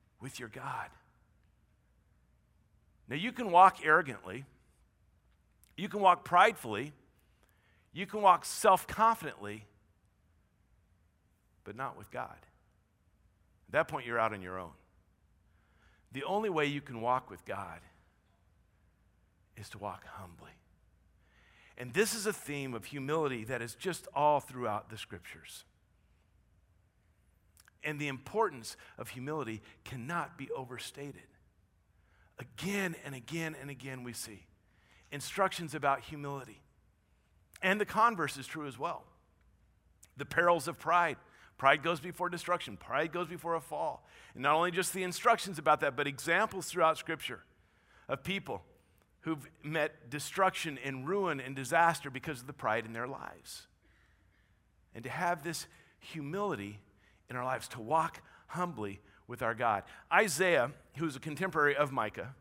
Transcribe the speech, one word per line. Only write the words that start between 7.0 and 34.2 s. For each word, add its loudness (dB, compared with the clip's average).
You -8
can -4
walk 8
self-confidently, 2
but -12
not -6
with -18
God. -10
At -12
that 2
point, -6
you're -2
out 2
on -8
your -8
own. -10
The -8
only 0
way 2
you -2
can -8
walk 0
with -16
God -8
is -14
to -14
walk -8
humbly. -18
And -8
this 2
is -4
a 2
theme -6
of -8
humility -2
that -4
is -6
just -6
all 4
throughout -4
the -12
scriptures. -14
And -4
the -2
importance -2
of -10
humility -6
cannot -6
be -10
overstated. -10
Again -4
and -10
again -6
and -10
again -10
we -10
see -12